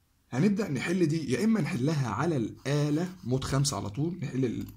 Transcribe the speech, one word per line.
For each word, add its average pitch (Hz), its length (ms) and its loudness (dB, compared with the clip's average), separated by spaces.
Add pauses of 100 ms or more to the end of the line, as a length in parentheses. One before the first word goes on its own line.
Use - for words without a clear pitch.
(320)
هنبدأ 190 380 2
نحل 165 360 0
دي، 156 260 0
يا 147 120 0
إما 220 180 4
نحلها 139 480 0
على 143 280 0
الآلة 147 760 0 (100)
مود 127 200 0
خمسة 135 340 2
على 101 120 -4
طول، 151 320 -4
نحل 131 240 0
ال-، 101 200 -2 (120)